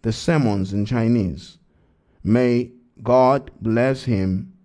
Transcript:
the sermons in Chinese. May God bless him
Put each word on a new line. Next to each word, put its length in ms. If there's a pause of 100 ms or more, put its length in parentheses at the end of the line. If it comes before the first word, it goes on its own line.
the 100
sermons 600
in 140
Chinese. 720 (640)
May 480 (320)
God 480 (100)
bless 440
him 480 (120)